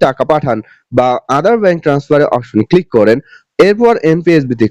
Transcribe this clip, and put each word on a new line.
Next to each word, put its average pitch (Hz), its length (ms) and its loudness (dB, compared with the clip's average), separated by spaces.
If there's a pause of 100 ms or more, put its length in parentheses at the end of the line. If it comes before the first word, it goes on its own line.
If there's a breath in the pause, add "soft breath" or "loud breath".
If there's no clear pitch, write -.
টাকা 131 280 -2
পাঠান 139 260 -2 (400 soft breath)
বা 127 100 2 (280)
other 196 280 0
bank 175 200 0
transfer 143 360 0 (160)
অপশনে 110 340 -2
ক্লিক 175 260 2
করেন, 110 220 2 (480 soft breath)
এরপর 226 260 2 (180)
এনপিএসবি 160 500 0
তে 110 100 2